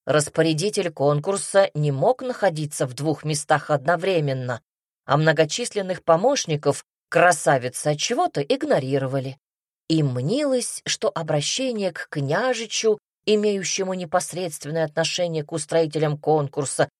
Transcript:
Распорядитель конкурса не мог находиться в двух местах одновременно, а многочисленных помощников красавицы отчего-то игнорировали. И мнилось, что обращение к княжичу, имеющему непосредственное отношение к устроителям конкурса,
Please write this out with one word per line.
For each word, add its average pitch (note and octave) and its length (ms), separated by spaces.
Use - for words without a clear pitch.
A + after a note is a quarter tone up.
Распорядитель D#3+ 840
конкурса D#3 840
не D3 180
мог F3 300
находиться E3 640
в B2+ 80
двух C#3+ 300
местах D3+ 480
одновременно, D3 920
а C3+ 120
многочисленных D#3+ 840
помощников D#3+ 840
красавицы D3+ 760
отчего-то A3+ 540
игнорировали. C#3 960
И D#3+ 120
мнилось, G#3+ 840
что - 280
обращение F3+ 760
к - 180
княжичу, G#3+ 880
имеющему G3+ 680
непосредственное E3 920
отношение D#3+ 580
к D3 80
устроителям D#3 680
конкурса, D3 720